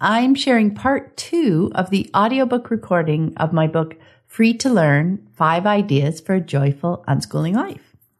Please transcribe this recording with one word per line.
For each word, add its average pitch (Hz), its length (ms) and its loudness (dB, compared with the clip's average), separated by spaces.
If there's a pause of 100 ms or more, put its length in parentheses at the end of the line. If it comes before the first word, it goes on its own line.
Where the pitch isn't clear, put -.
I'm 240 320 4
sharing 226 400 2
part - 420 -2
two 220 580 0
of 185 140 -2
the 190 260 -2
audiobook 247 560 0
recording 160 680 -2
of 165 160 -2
my 156 120 2
book, 160 300 -2 (300)
Free 226 320 2
to 269 100 -2
Learn, 170 680 2
Five 165 300 0
Ideas 202 560 0
for 190 140 -4
a 190 60 0
Joyful 143 680 -4
Unschooling 151 460 -2
Life. - 420 -6 (240)